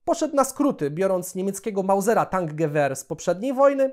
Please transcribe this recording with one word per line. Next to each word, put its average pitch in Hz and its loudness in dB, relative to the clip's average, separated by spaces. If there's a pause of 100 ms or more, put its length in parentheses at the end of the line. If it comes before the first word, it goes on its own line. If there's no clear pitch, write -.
poszedł 320 -2
na 262 4
skróty, 269 -2
biorąc 185 -2
niemieckiego 196 -4
Mausera 196 2
Tankgewehr 151 -2
z - -10
poprzedniej 185 -4
wojny, 269 4